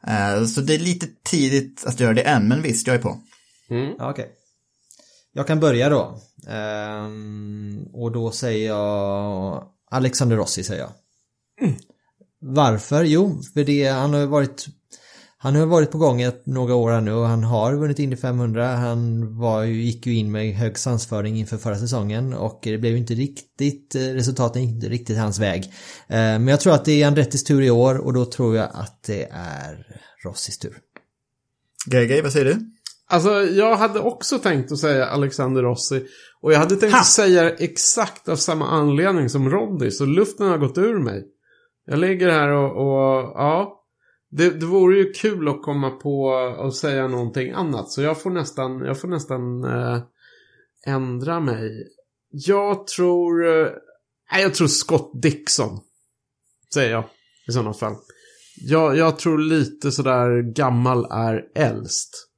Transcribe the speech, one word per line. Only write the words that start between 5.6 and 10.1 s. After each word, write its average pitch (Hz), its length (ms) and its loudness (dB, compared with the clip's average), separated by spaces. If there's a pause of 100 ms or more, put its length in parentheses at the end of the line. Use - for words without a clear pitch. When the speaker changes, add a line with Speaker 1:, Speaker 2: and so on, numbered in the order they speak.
Speaker 3:
börja 135 280 4
då. 139 300 0 (300)
Ehm, 107 1300 -10 (140)
och 117 200 -6
då 117 180 -2
säger 110 380 -2
jag 101 960 -2 (260)
Alexander 127 460 2